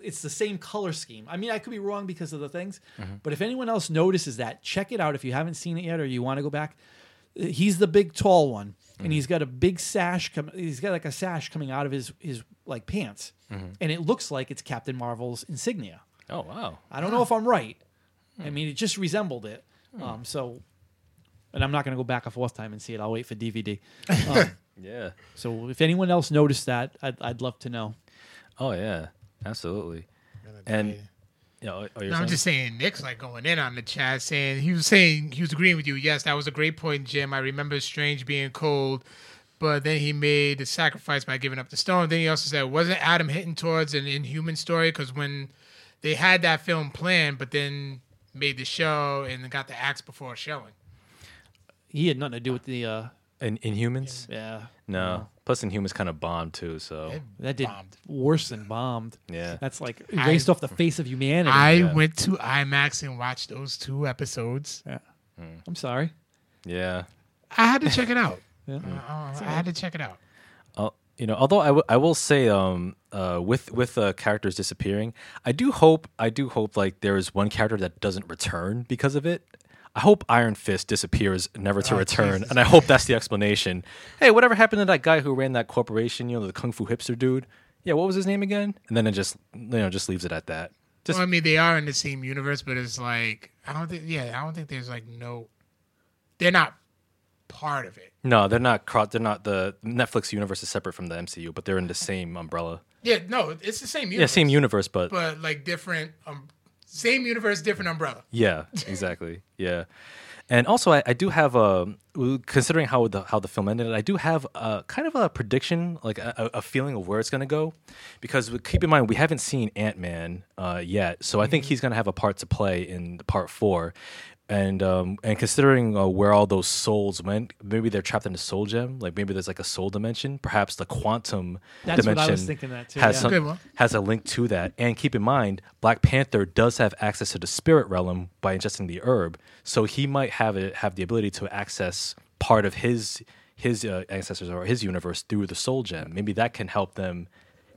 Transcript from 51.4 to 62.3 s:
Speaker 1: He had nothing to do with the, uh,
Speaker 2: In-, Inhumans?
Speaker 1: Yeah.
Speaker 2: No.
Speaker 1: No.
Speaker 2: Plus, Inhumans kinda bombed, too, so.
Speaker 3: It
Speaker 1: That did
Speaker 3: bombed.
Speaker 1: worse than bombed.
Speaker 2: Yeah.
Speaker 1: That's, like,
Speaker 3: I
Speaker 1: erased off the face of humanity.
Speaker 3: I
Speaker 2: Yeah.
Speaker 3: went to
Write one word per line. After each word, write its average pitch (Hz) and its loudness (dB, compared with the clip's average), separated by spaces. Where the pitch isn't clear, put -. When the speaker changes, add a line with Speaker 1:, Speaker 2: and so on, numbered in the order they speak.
Speaker 1:
He 156 0
had 131 0
nothing 139 -6
to 120 -8
do 127 -2
with 123 -6
the, 123 -6
uh, 110 -4
Speaker 2:
In-, 113 -4
Inhumans? 117 -4
Speaker 1:
Yeah. 110 -12
Speaker 2:
No. 92 -2
Speaker 1:
No. 110 -12
Speaker 2:
Plus, 123 0
Inhumans 98 -4
kinda 90 -4
bombed, 82 -6
too, 82 -10
so. 78 -10
Speaker 3:
It 147 -10
Speaker 1:
That 131 -6
did 127 -2
Speaker 3:
bombed. 98 -14
Speaker 1:
worse 147 2
than 107 -12
bombed. 117 -6
Speaker 2:
Yeah. 85 -8
Speaker 1:
That's, 135 -8
like, 120 -10
Speaker 3:
I 147 2
Speaker 1:
erased 156 6
off 165 4
the 139 -6
face 165 0
of 151 -4
humanity. 135 2
Speaker 3:
I 143 10
Speaker 2:
Yeah. 170 6
Speaker 3:
went 156 4
to 190 0